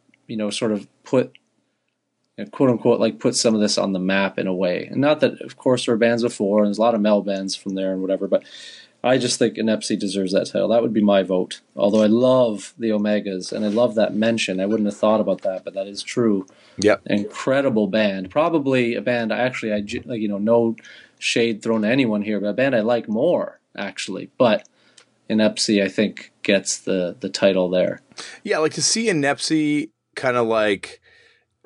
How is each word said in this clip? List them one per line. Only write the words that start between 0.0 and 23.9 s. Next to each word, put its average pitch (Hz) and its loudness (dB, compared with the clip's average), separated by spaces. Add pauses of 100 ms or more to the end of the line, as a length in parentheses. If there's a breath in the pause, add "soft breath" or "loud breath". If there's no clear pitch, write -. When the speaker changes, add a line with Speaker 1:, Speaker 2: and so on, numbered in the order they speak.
Speaker 1:
you 117 -10
know, 107 -2
sort 107 -2
of 101 -4 (160)
put, - 0 (1040)
you 104 -10
know, - -14
quote 135 2
unquote, 117 2
like, 110 0
put 120 0
some 110 2
of 107 2
this 104 0
on 98 0
the 92 -2
map 95 0
in 95 -2
a 92 -2
way. 90 -2
And 127 -2
not 147 2
that, - 0
of - -16
course, 127 0
there 120 2
were 107 2
bands 117 2
before, 107 0
and 104 4
there's 101 -2
a 107 2
lot 117 4
of 104 0
Mel 104 4
bands 95 -4
from 98 -8
there 95 -2
and 95 -4
whatever, 95 -2
but 95 0 (600 loud breath)
I 127 4
just 123 -2
think 117 0
Inepsi 110 -2
deserves 95 -2
that 95 2
title. 95 -2
That 113 2
would 117 -2
be 110 2
my 101 4
vote. 92 -4 (140)
Although 104 2
I 107 4
love 120 2
the 113 -4
Omegas, 101 -2
and 107 -4
I 104 0
love 110 2
that 107 2
mention. 107 0
I 95 0
wouldn't 107 0
have 101 -4
thought 107 2
about 98 -2
that, 95 -4
but - -10
that 98 -6
is 98 -12
true. 107 0 (320 soft breath)
Speaker 2:
Yep. 101 2
Speaker 1:
Incredible 110 0
band. 95 -2
Probably 135 0
a 113 -6
band, 117 -2
actually, 117 -2
I 104 -2
ju-, 113 -8
like, 117 -6
you 107 -2
know, 101 -4
no 113 2 (420 loud breath)
shade 117 -2
thrown 113 0
to 104 0
anyone 117 2
here, 104 -2
but 104 -2
a 101 -2
band 127 0
I 110 2
like 113 0
more, 113 -2 (160)
actually. 95 -10